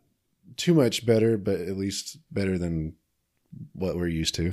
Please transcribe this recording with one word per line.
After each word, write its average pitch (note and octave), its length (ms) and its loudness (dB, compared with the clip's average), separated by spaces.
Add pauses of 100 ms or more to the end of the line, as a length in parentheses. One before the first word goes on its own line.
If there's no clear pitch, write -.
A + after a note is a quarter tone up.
(560)
too - 180 2
much A#2+ 320 4
better, A2+ 320 4
but F#2+ 220 -2
at F#2 160 -6
least G2 400 -6 (160)
better F#2+ 260 0
than E2 380 -4 (760)
what F2 220 -4
we're F2 140 -2
used D#2+ 260 -2
to. F2 180 -2